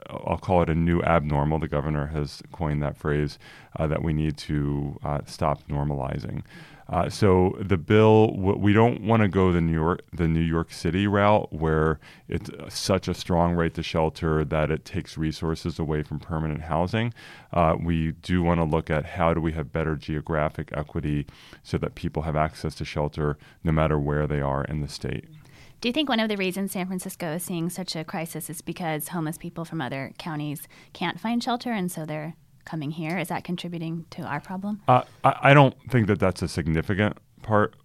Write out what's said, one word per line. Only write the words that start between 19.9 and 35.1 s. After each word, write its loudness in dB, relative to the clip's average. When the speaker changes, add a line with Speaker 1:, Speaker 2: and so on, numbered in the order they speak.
Speaker 1:
geographic -4
equity -4
so -4
that -4
people -4
have -2
access -2
to -10
shelter -2
no 2
matter 2
where 0
they 0
are -2
in -4
the -6
state. -10
Speaker 2:
Do -4
you 0
think 0
one 0
of 0
the -2
reasons -4
San -4
Francisco -6
is -8
seeing -4
such -8
a -6
crisis -8
is -12
because -6
homeless -6
people -10
from -8
other -6
counties -8
can't -6
find -2
shelter -4
and -2
so -8
they're -8
coming -6
here? -6
Is -4
that -6
contributing -6
to -10
our -6
problem? -8
Speaker 1:
Uh, 6